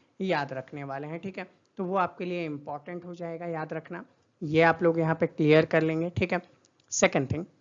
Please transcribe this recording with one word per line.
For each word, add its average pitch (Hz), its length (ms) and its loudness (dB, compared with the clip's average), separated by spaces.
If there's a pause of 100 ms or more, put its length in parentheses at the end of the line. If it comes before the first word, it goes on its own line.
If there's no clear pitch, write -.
(200)
याद 156 320 -2
रखने 139 320 -10
वाले 139 220 -10
हैं। 165 140 -10
ठीक 190 180 -12
है, 180 120 -12 (260)
तो 196 80 -6
वो 180 120 -4
आपके 180 280 -2
लिए 175 200 -4
इंपॉर्टेंट 147 600 -10
हो 175 100 -14
जाएगा 170 320 -10
याद 160 260 -8
रखना, 165 320 -10 (380)
ये 156 200 4
आप 165 200 6
लोग 165 160 4
यहाँ 160 160 2
पे 160 120 0
क्लियर 156 380 6
कर 160 180 2
लेंगे। 160 280 0
ठीक 180 220 -2
है, 180 100 -2 (480)
सेकंड 156 420 2
थिंग, 156 120 -4 (160)